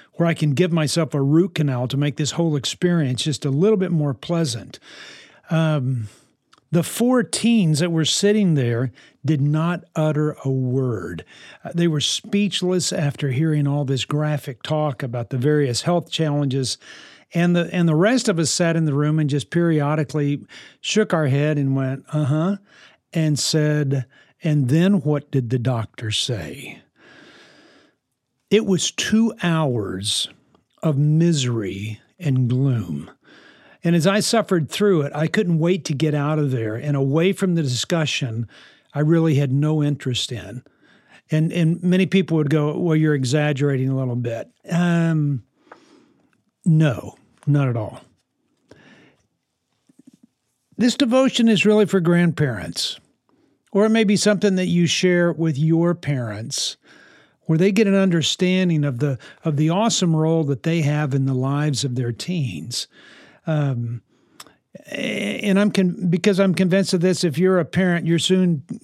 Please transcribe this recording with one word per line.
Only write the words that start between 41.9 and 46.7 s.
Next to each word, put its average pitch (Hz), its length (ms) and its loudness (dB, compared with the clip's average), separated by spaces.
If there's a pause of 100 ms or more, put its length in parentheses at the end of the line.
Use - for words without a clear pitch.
people 170 300 0
would 147 120 0
go, 151 300 0
"Well, 165 160 0
you're 156 180 2
exaggerating 139 760 0
a 135 60 -2
little 127 200 -2
bit." 113 340 -6 (220)
Um, 165 720 0 (1200)
no, 156 500 2 (300)